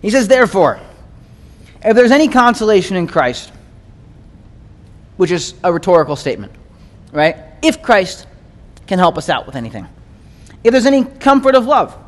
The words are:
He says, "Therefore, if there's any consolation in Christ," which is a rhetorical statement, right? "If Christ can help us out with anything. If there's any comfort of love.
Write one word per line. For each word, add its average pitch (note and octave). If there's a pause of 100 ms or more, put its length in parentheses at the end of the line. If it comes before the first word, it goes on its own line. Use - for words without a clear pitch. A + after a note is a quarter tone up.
He G#3
says, A#3+
"Therefore, F#3+ (1040)
if G#3+
there's B3
any D4
consolation G#3+
in F3
Christ," B2+ (1700)
which F3
is -
a F3
rhetorical E3
statement, G2+ (600)
right? D3+ (260)
"If D#4
Christ G3 (580)
can F#3
help F3
us D#3
out C3+
with C3
anything. A2+ (760)
If A#3
there's B3
any C4+
comfort C4+
of A#3+
love. B3+ (120)